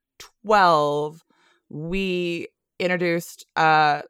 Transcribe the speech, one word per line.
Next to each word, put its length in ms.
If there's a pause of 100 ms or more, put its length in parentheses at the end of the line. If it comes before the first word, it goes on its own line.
(420)
twelve, 800 (440)
we 800 (320)
introduced, 760
uh, 560